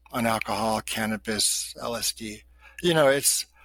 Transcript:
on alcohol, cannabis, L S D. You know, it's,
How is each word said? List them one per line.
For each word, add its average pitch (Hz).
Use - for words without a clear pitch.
on 120
alcohol, 110
cannabis, 110
L 120
S 104
D. 107
You 170
know, 151
it's, -